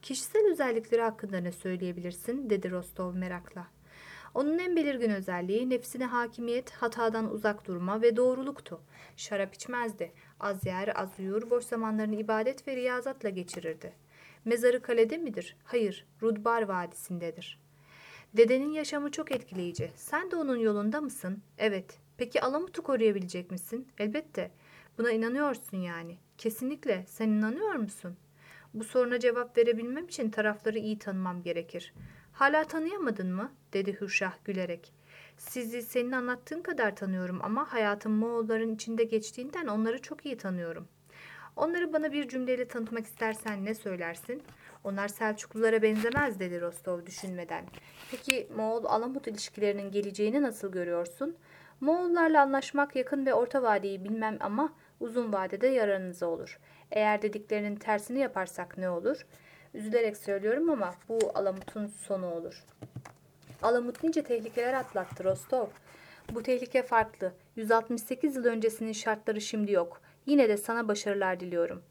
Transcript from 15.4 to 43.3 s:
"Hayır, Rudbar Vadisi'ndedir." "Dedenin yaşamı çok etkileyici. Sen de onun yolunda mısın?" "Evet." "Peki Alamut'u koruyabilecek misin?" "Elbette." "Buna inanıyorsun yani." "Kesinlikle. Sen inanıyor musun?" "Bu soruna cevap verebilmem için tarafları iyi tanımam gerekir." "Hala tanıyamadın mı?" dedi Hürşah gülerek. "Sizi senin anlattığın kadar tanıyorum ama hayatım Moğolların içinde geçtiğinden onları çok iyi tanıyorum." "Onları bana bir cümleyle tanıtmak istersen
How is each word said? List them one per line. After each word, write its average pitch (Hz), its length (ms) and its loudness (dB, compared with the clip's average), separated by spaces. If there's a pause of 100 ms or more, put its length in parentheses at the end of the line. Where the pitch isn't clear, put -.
"Hayır, 214 420 0 (160)
Rudbar 226 400 2
Vadisi'ndedir." 175 1000 -6 (720)
"Dedenin 254 380 8
yaşamı 294 400 -2
çok 302 200 -6
etkileyici. 180 640 -4
Sen 349 360 -4
de 349 40 -2
onun 269 220 0
yolunda 220 440 2
mısın?" 202 400 -6 (160)
"Evet." 196 420 -2 (180)
"Peki 247 240 0
Alamut'u 330 420 -2
koruyabilecek 202 680 2
misin?" 226 360 -8 (100)
"Elbette." 214 540 -4 (460)
"Buna 233 140 2
inanıyorsun 240 680 0
yani." 175 400 -8 (200)
"Kesinlikle. 226 680 -2
Sen 220 220 0
inanıyor 240 460 2
musun?" 202 420 -6 (560)
"Bu 220 100 -6
soruna 247 360 2
cevap 240 380 2
verebilmem 240 480 2
için 233 260 -2
tarafları 214 460 0
iyi 214 220 -2
tanımam 185 440 -4
gerekir." 170 500 -6 (400)
"Hala 294 300 6
tanıyamadın 311 680 -2
mı?" 208 180 -4 (220)
dedi 196 280 0
Hürşah 190 320 -2 (120)
gülerek. 185 480 -4 (440)
"Sizi 240 440 -6
senin 240 300 0
anlattığın 247 500 -4
kadar 247 340 0
tanıyorum 185 480 -2
ama 269 300 0
hayatım 214 380 2
Moğolların 226 640 2
içinde 226 280 -2
geçtiğinden 247 640 -2
onları 220 340 0
çok - 240 -12
iyi 269 120 -4
tanıyorum." 175 500 -6 (680)
"Onları 339 380 0
bana 302 200 2
bir 285 140 -2
cümleyle 247 400 0
tanıtmak 226 380 -6
istersen 214 600 -4